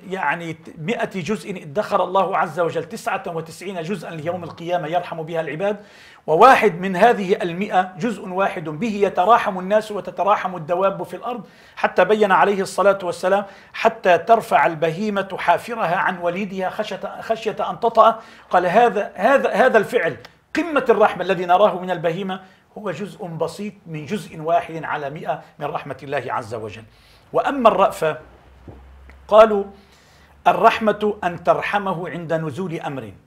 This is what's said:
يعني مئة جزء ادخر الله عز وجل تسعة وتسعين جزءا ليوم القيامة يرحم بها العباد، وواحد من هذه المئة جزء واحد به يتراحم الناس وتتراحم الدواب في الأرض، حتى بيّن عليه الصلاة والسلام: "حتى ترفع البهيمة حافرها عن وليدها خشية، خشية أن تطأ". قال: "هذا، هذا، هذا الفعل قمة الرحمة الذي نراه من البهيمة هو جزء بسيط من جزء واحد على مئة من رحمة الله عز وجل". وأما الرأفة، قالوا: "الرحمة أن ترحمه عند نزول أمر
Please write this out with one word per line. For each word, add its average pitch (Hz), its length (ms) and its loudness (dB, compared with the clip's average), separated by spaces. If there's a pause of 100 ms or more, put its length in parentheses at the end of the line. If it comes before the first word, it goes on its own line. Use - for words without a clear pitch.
يعني 170 480 -4 (200)
مئة 185 420 -4
جزء 196 440 -6
ادخر 190 400 -2
الله 185 340 0
عز 160 220 -2
وجل 165 240 0
تسعة 208 440 -6
وتسعين 170 540 -8
جزءا 170 300 -8
ليوم 170 320 -6
القيامة 170 440 -4
يرحم 170 360 -4
بها 165 180 -4
العباد، 175 360 -4 (500)
وواحد 185 540 8
من 190 140 -2
هذه 202 460 4
المئة 185 580 -2
جزء 202 280 -6
واحد 185 420 -2
به 185 240 -4
يتراحم 202 640 2
الناس 208 320 0
وتتراحم 185 640 -2
الدواب 175 480 -2
في - 120 -10
الأرض، 233 280 -8 (320)
حتى 208 300 2
بيّن 208 260 4
عليه 190 300 4
الصلاة 190 420 2
والسلام: 185 420 0 (280)
"حتى 170 440 4
ترفع 170 480 4
البهيمة 180 720 -2
حافرها 180 580 0
عن 180 220 0
وليدها 180 520 -4
خشية، - 520 -8
خشية 208 480 -4
أن 175 100 -8
تطأ". 226 400 4 (300)
قال: 180 160 2
"هذا، 202 500 2
هذا، 226 360 2
هذا 220 260 4
الفعل 170 400 0 (380)
قمة 311 340 -2
الرحمة 196 340 2
الذي 180 220 -2
نراه 180 340 4
من 185 120 -6
البهيمة 175 500 -4 (360)
هو 214 140 -8
جزء 196 340 -10
بسيط 165 480 -6 (140)
من 151 180 -10
جزء 165 340 -8
واحد 165 440 -2
على 143 260 -6
مئة 160 320 -6 (180)
من 147 60 -6
رحمة 139 380 -8
الله 139 260 -4
عز 117 260 -6
وجل". 110 280 -12 (500)
وأما 233 360 2
الرأفة، 180 480 2 (1120)
قالوا: 208 360 6 (840)
"الرحمة 208 680 2 (100)
أن 170 200 -6
ترحمه 180 640 0
عند 160 240 -8
نزول 160 460 -6
أمر 131 320 -8 (140)